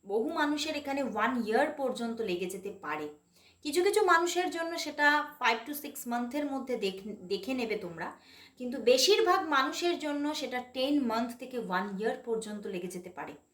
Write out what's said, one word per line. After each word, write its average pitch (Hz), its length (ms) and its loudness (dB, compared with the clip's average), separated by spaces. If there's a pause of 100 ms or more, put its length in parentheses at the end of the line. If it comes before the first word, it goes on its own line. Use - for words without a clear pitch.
বহু 226 260 0
মানুষের 302 420 0
এখানে 277 280 -2
ওয়ান 220 440 0
ইয়ার 269 240 4
পর্যন্ত 233 500 -4
লেগে 180 240 -2
যেতে 190 260 -8 (100)
পারে, 151 280 -6 (540)
কিছু 302 200 2
কিছু 403 220 4
মানুষের 349 460 4
জন্য 330 280 -4
সেটা 294 600 2
five 233 300 2
to 285 120 -8
six - 140 -12 (120)
মান্থের 240 380 -2
মধ্যে 262 320 -4
দেখ-, 196 380 -4 (120)
দেখে 196 260 -2
নেবে 220 240 0
তোমরা, 175 400 -8 (400)
কিন্তু 247 240 -6
বেশিরভাগ 349 680 6
মানুষের 294 520 2
জন্য 294 360 -2
সেটা 254 240 -4
টেন 269 420 0
মান্থ 233 360 0
থেকে 247 220 -8
ওয়ান 190 400 -2
ইয়ার 254 260 0
পর্যন্ত 214 420 -4
লেগে 185 200 -6
যেতে 180 220 -10
পারে। 147 240 -12 (200)